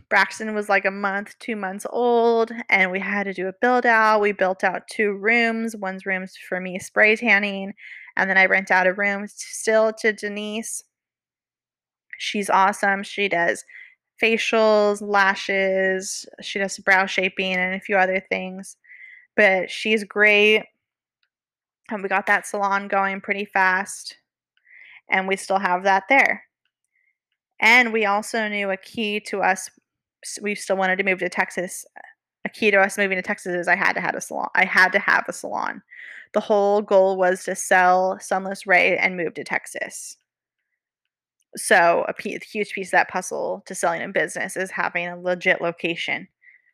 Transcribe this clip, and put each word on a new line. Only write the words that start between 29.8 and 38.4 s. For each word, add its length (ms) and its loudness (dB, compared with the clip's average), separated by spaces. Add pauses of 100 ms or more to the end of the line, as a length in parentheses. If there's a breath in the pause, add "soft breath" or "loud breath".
s-, 180 -12
we 140 -4
still 220 -4
wanted 200 0
to 60 -4
move 160 0
to 100 -4
Texas. 560 -6 (600)
A 40 -6
key 220 0
to 80 4
us 180 2
moving 200 -2
to 40 -4
Texas 340 -6
is 120 -4
I 80 4
had 180 -4
to 80 -4
have 140 -4
a 60 -8
salon. 340 -8
I 100 2
had 280 2
to 60 2
have 280 0
a 60 -8
salon. 480 -8 (520 loud breath)
The 60 2
whole 420 2
goal 360 4
was 260 2
to 120 -4
sell 640 2
Sunless 460 -6